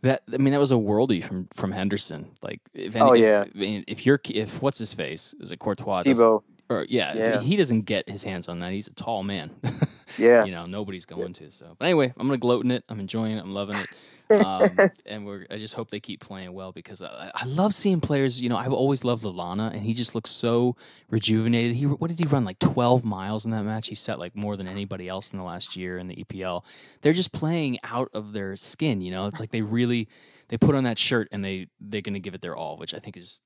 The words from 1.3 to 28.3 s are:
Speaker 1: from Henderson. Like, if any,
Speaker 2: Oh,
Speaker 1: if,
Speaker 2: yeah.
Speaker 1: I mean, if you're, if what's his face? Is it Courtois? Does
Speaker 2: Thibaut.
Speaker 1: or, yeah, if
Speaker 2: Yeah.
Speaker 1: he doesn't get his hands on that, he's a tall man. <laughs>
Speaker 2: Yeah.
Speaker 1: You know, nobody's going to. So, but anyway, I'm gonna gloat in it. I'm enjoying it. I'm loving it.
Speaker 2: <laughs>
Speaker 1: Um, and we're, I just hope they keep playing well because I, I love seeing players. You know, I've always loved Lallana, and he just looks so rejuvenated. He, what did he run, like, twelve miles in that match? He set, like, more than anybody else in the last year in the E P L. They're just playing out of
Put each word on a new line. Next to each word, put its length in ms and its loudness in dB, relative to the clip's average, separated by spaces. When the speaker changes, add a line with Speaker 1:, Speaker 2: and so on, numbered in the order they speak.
Speaker 1:
from 160 -2
Henderson. 720 -4
Like, 160 -10
if 200 -8
any, 140 4
Speaker 2:
Oh, 40 10
Speaker 1:
if, 80 10
Speaker 2:
yeah. 320 6
Speaker 1:
I 40 -16
mean, 300 -2
if 180 -6
you're, 140 6
if 320 -4
what's 160 -2
his 160 -6
face? 460 -8
Is 120 -14
it 60 -10
Courtois? 460 -4
Does 160 4
Speaker 2:
Thibaut. 240 8
Speaker 1:
or, 180 -2
yeah, 260 0
if 40 -6
Speaker 2:
Yeah. 220 2
Speaker 1:
he 160 0
doesn't 280 2
get 240 -2
his 160 -10
hands 240 -8
on 120 -8
that, 140 -6
he's 140 -6
a 60 -20
tall 300 -6
man. 280 -6
<laughs> 80 -2
Speaker 2:
Yeah. 280 8
Speaker 1:
You 60 -6
know, 140 -8
nobody's 400 -10
going 280 -8
to. 180 -20
So, 260 -20
but 80 -4
anyway, 320 4
I'm 100 -4
gonna 120 2
gloat 260 4
in 60 2
it. 180 -2
I'm 100 -8
enjoying 380 -4
it. 40 -6
I'm 120 -10
loving 220 -4
it. 180 -6
Speaker 2:
<laughs> 40 -20
Speaker 1:
Um, 600 6
and 160 -8
we're, 240 -10
I 80 -8
just 160 -6
hope 160 -8
they 120 -8
keep 180 -12
playing 320 -14
well 220 -12
because 280 -16
I, 320 -14
I 120 -8
love 280 2
seeing 280 2
players. 400 2
You 80 0
know, 80 2
I've 160 0
always 320 2
loved 180 0
Lallana, 480 -4
and 100 -8
he 120 0
just 220 -2
looks 160 -4
so 440 2
rejuvenated. 680 2
He, 80 0
what 240 0
did 100 -6
he 60 2
run, 180 4
like, 160 -6
twelve 460 4
miles 400 -4
in 60 -2
that 120 -2
match? 240 -4
He 80 -6
set, 240 -4
like, 160 -10
more 220 -4
than 100 -8
anybody 400 -8
else 240 -6
in 60 -10
the 80 -8
last 320 -8
year 200 -8
in 100 -8
the 120 -12
E 60 -12
P 180 -10
L. 220 -6
They're 120 6
just 180 0
playing 520 -2
out 300 -4
of 200 -10